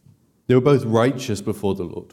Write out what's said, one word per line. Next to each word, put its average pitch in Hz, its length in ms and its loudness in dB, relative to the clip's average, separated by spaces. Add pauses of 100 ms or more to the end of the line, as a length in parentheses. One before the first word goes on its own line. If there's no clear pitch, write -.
(480)
They 127 60 4
were 127 60 6
both 127 240 4
righteous 113 560 0
before 101 340 -4
the 95 100 -8
Lord, - 280 -14